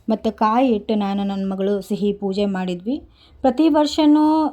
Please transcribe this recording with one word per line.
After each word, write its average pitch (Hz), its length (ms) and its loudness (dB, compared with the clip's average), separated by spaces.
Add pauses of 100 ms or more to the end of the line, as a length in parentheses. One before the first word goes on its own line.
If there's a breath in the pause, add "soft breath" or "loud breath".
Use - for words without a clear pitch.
ಮತ್ತು 220 280 -2
ಕಾಯಿ 233 380 2
ಇಟ್ಟು 208 200 -4
ನಾನು 202 300 -2
ನನ್ನ 196 280 -4
ಮಗಳು 196 280 -2
ಸಿಹಿ 202 320 -2
ಪೂಜೆ 202 340 -4
ಮಾಡಿದ್ವಿ. 185 560 -4 (380 soft breath)
ಪ್ರತಿ 269 280 2
ವರ್ಷನೂ 302 840 2